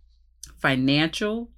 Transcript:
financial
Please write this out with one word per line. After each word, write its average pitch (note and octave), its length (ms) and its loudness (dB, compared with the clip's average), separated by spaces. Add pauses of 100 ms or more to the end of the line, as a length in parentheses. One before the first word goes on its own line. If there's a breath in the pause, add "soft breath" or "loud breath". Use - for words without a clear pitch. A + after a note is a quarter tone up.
(580)
financial D#3+ 1000 0